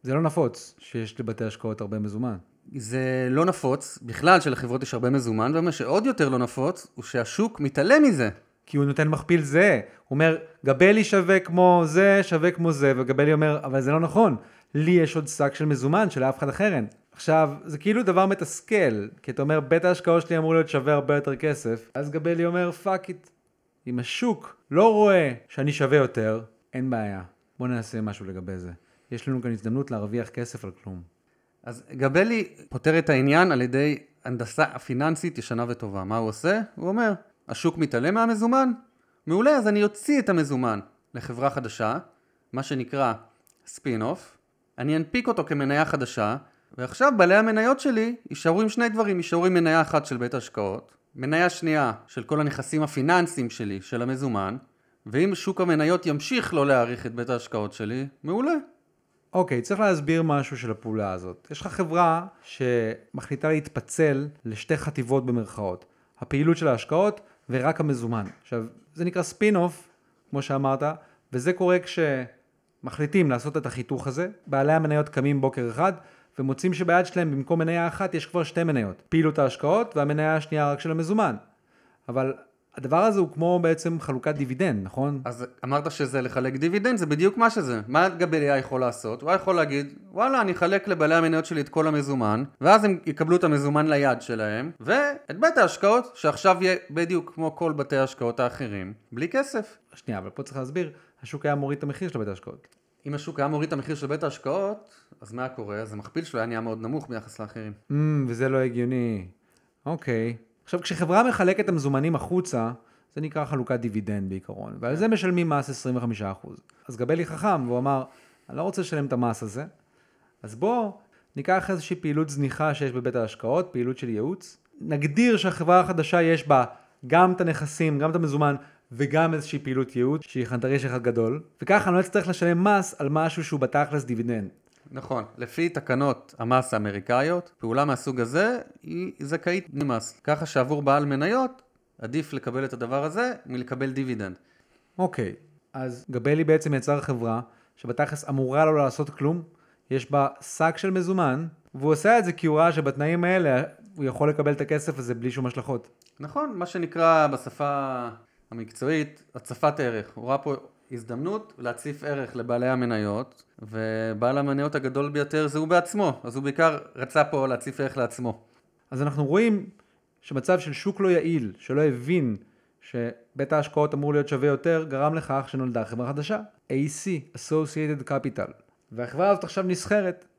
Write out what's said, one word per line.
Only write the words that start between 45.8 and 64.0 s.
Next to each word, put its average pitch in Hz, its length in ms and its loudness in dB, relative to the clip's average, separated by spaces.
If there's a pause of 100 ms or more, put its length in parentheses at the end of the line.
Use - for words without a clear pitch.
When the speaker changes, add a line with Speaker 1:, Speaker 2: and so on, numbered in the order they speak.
Speaker 2:
חדשה, 120 520 -2 (420)
ועכשיו 262 380 2
בעלי 180 180 8
המניות 220 460 4
שלי 233 360 0 (140)
יישארו 165 300 2
עם 220 80 2
שני 233 200 0
דברים, 208 280 0
יישארו 170 300 0
עם 185 80 4
מניה 165 260 4
אחת 147 260 2
של 131 100 -4
בית 120 180 -4
ההשקעות, 107 580 -6 (220)
מניה 160 360 0
שנייה 156 420 0 (140)
של - 160 -10
כל 151 180 -2
הנכסים 147 420 -2
הפיננסיים 147 680 0
שלי, 101 300 -6
של 117 220 -6
המזומן, 123 540 -2 (500)
ואם 160 280 0
שוק 185 260 -6
המניות 175 460 2
ימשיך 170 480 -2
לא 139 120 4
להעריך 123 400 2
את 117 80 -8
בית 120 160 -6
ההשקעות 110 420 -4
שלי, 120 340 -6 (160)
מעולה". 233 320 0 (800)
Speaker 1:
אוקיי, 151 300 0
צריך 196 180 -2
להסביר 165 420 2
משהו 143 340 0
של 117 140 -6
הפעולה 107 420 -4
הזאת. 90 380 -10
יש 143 100 -12
לך - 60 -12
חברה 170 600 0 (160)
שמחליטה 123 1080 -4
להתפצל 151 800 0 (160)